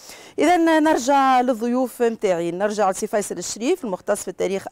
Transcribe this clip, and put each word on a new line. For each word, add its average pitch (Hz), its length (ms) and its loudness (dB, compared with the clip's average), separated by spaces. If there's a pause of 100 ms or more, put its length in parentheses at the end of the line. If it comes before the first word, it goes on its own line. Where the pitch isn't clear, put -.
(400)
إذن 330 440 4
نرجع 269 580 4
للضيوف 247 600 -2
متاعي، 185 500 0
نرجع 202 380 0
لسي 202 180 -4
فيصل 202 300 -4
الشريف 240 480 -4
المختص 202 360 -4
في - 60 -10
التاريخ 185 440 -4